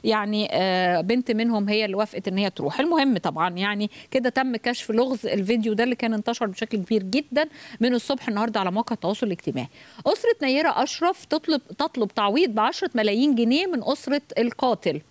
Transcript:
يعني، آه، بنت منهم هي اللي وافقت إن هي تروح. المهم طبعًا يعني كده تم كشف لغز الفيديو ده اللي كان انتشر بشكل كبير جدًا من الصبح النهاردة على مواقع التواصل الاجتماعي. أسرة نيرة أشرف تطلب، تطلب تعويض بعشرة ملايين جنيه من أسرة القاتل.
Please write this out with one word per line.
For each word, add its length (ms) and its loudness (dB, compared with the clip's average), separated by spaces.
يعني، 460 0
آه، 500 2
بنت 300 0
منهم 380 0
هي 160 2
اللي 120 -4
وافقت 320 -4
إن 100 -2
هي 120 0
تروح. 300 -4
المهم 380 2
طبعًا 320 0
يعني 400 -2
كده 200 2
تم 260 0
كشف 340 -4
لغز 360 0
الفيديو 460 0
ده 120 2
اللي 100 0
كان 200 -2
انتشر 320 -2
بشكل 320 -4
كبير 240 0
جدًا 420 0
من 140 4
الصبح 340 -2
النهاردة 320 0
على 120 0
مواقع 220 0
التواصل 320 -2
الاجتماعي. 420 -4
أسرة 360 2
نيرة 400 2
أشرف 420 -2
تطلب، 360 0
تطلب 300 -2
تعويض 420 2
بعشرة 440 0
ملايين 400 2
جنيه 320 2
من 180 -4
أسرة 380 -2
القاتل. 640 0